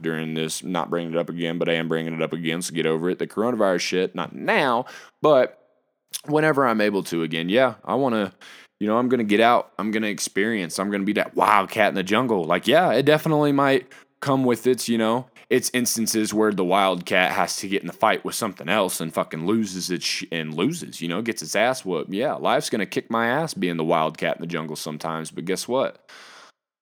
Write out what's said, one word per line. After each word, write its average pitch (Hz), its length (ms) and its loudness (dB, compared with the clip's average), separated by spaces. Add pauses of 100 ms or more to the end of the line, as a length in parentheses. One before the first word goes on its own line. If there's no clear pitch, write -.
during 80 340 -4
this, 80 300 -4
not 85 260 -4
bringing 85 220 -4
it 82 60 0
up 85 100 -2
again, 85 300 -4
but 82 100 0
I 85 60 2
am 82 120 -2
bringing 80 280 -2
it 80 80 -4
up 78 100 -2
again, 82 300 -4
so 85 120 -8
get 80 120 -2
over 80 240 0
it. - 80 -4
The 82 100 -4
coronavirus 104 520 0
shit, 92 340 -2
not 87 200 -8
now, 131 520 0 (360)
but 143 460 4 (580)
whenever 147 400 2
I'm 113 140 2
able 101 240 2
to 85 180 -2
again, 82 260 -2
yeah, 117 260 4 (100)
I 95 100 -2
wanna, 113 380 0 (480)
you 104 80 0
know, 110 80 4
I'm 123 120 2
gonna 120 140 2
get 104 180 4
out. 117 380 4
I'm 107 140 -4
gonna 107 160 -2
experience. 98 720 -2
I'm 98 100 -2
gonna 98 140 -2
be 101 80 0
that 98 240 -2
wild 95 340 4
cat 104 200 4
in 73 40 -2
the 95 80 0
jungle. 104 420 2
Like, 87 220 0
yeah, 156 260 4
it 127 120 2
definitely 151 480 4
might 139 340 2 (340)
come 135 240 2
with 120 220 0
its, 127 220 2
you 117 100 2
know, 113 280 0 (220)
its - 240 2
instances 113 600 0
where 107 180 4
the 95 120 0
wild 92 420 2
cat 92 260 2
has 90 240 0
to - 120 -8
get 95 140 -2
in 82 40 -10
the 85 60 -8
fight 104 320 2
with 82 100 -6
something 90 340 -6
else 95 320 0
and 80 140 -6
fucking 87 320 -4
loses 95 440 -2
its 85 140 -4
sh-, - 280 -4
and 78 220 -6
loses, 135 460 -4
you 82 80 -6
know, 87 140 -4
gets 113 180 -6
its 78 140 -8
ass 120 300 0
whooped. 85 280 -4
Yeah, 113 220 -2
life's 101 340 0
gonna 107 160 -2
kick - 260 -6
my 113 180 0
ass 147 260 -2
being 90 220 -2
the 80 80 -2
wild 80 340 0
cat 82 180 -2
in - 40 -16
the 82 80 -8
jungle 80 260 -6
sometimes, 80 560 -8
but 73 140 -10
guess 90 240 -4
what? 123 420 -4 (720)